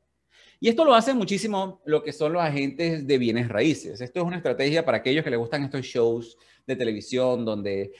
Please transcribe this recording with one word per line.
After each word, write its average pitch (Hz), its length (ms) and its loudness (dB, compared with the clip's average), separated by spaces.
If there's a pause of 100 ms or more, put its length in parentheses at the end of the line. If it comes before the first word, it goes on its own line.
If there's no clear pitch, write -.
(640)
Y 214 60 2
esto 233 160 4
lo 277 100 8
hacen 254 220 4
muchísimo 196 680 -2
lo 151 200 0
que 147 80 -6
son 151 220 -2
los 175 60 0
agentes 143 640 -2
de 135 140 4
bienes 117 300 0
raíces. 110 520 0
Esto 123 200 -6
es 175 40 0
una 175 120 -4
estrategia 139 480 0
para 113 140 2
aquellos 143 260 0
que 151 60 -4
les 120 100 0
gustan 143 240 -2
estos 135 160 -6
shows 117 580 -2 (260)
de 131 120 -4
televisión 120 680 0
donde 101 560 -4